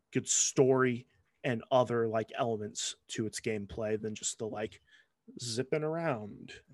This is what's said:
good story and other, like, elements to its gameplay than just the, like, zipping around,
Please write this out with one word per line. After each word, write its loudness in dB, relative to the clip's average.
good -2
story 4
and 0
other, 4
like, -2
elements -2
to -2
its -6
gameplay -2
than -6
just -6
the, -6
like, -6
zipping -2
around, -4